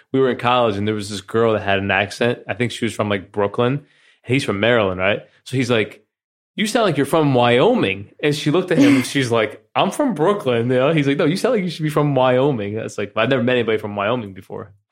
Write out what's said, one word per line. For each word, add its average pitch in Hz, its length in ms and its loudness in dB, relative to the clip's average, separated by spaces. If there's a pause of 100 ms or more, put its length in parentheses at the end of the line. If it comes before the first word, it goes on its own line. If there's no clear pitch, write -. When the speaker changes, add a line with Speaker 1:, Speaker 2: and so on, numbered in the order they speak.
(120)
Speaker 1:
we 135 60 2
were 131 120 4
in 120 80 -2
college, 120 380 2
and 104 120 -2
there 107 80 0
was 101 120 -8
this 101 120 -8
girl 113 320 0
that 104 100 0
had 98 160 0
an 98 140 -2
accent. 104 560 0
I 107 60 -4
think 120 180 -2
she - 120 -8
was 107 100 -2
from, 104 140 -2
like, 101 220 -4
Brooklyn. 120 440 0 (500)
And 123 100 -2
he's 139 100 0
from 98 140 -4
Maryland, 104 400 2
right? 95 220 0 (240)
So 123 120 -8
he's 123 140 -2
like, 110 340 -2 (520)
"You 214 100 -4
sound 226 180 0
like 180 140 0
you're 135 80 0
from 151 260 2
Wyoming." 120 800 2 (120)
And 147 120 2
she 147 160 -2
looked 180 220 0
at 160 60 2
him, 143 180 6
and 123 100 0
Speaker 2:
<laughs> - 60 -10
Speaker 1:
she's 131 180 -2
like, 113 340 -2 (100)
"I'm 170 160 2
from 277 220 -2
Brooklyn," 143 560 0
you 127 80 2
know? 135 160 2
He's 147 160 2
like, 139 80 0
"No, 175 80 0
you 165 140 0
sound 240 160 0
like 190 100 -2
you 175 60 -4
should 156 140 -8
be 151 40 0
from 147 260 0
Wyoming." 127 600 2
That's 113 240 -8
like, 104 180 -6
I've 113 140 2
never 131 120 2
met 123 120 2
anybody 110 240 0
from 104 180 -8
Wyoming 101 380 -4
before. 101 400 -16 (180)